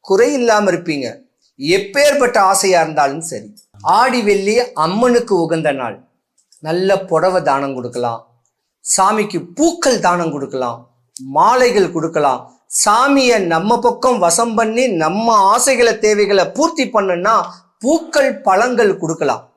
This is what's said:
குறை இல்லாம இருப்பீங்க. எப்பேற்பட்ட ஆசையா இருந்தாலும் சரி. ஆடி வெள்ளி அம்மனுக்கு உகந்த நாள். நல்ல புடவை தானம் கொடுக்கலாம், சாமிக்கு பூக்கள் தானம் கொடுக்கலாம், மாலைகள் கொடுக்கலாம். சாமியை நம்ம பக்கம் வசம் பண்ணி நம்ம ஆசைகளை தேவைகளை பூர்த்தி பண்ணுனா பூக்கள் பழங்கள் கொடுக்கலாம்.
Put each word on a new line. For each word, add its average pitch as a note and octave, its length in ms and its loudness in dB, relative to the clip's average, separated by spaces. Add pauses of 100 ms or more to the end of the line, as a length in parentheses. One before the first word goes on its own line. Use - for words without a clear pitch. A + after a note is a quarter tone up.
குறை A3+ 280 2
இல்லாம G#3+ 380 2
இருப்பீங்க. D#3+ 380 -6 (500)
எப்பேற்பட்ட B3 760 0 (140)
ஆசையா F#3+ 300 2
இருந்தாலும் D3+ 460 -2
சரி. G#2 220 -12 (480)
ஆடி B3 240 2
வெள்ளி G3+ 340 0 (220)
அம்மனுக்கு A#3 600 0
உகந்த D#3+ 360 0
நாள். A#2+ 240 -8 (680)
நல்ல F#3 400 0
புடவை F3+ 400 0
தானம் C#3 340 -2
கொடுக்கலாம், A#2+ 420 -8 (680)
சாமிக்கு G3+ 540 0 (120)
பூக்கள் D4 540 0
தானம் F3 280 0
கொடுக்கலாம், B2+ 460 -8 (560)
மாலைகள் G#3 600 2
கொடுக்கலாம். D3+ 460 -2 (380)
சாமியை B3 680 2
நம்ம F3+ 340 0
பக்கம் A#3+ 400 0
வசம் A3 360 0
பண்ணி A3+ 280 0 (200)
நம்ம A3 300 0 (140)
ஆசைகளை A#3+ 520 2
தேவைகளை G#3 460 2 (120)
பூர்த்தி D4+ 300 0
பண்ணுனா G3 480 0 (460)
பூக்கள் C#4+ 500 0 (100)
பழங்கள் G#3 580 2
கொடுக்கலாம். D#3 440 -4 (140)